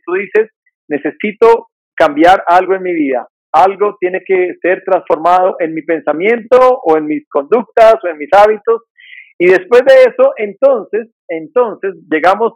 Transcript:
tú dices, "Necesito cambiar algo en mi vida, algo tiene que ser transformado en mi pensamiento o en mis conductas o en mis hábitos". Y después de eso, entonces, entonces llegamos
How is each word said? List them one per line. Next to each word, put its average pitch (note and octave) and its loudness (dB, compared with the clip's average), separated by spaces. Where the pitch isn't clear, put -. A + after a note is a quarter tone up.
tú E3+ -10
dices, G#3 -4
"Necesito G#3 -2
cambiar D#3+ 2
algo F3+ 2
en F#3+ -4
mi F3+ -6
vida, C3+ -4
algo G3 0
tiene F3+ -6
que F3+ -2
ser F3+ -4
transformado F3+ 0
en D#3+ -6
mi D#3 -10
pensamiento F3 -2
o D#3+ 0
en D#3 -4
mis D3+ -8
conductas A3 2
o F#3 -6
en D#3 -10
mis D3 -12
hábitos". G#3+ 2
Y - 0
después F#3+ 2
de C4 6
eso, C4+ 0
entonces, A3 -4
entonces F#3 -6
llegamos G3 0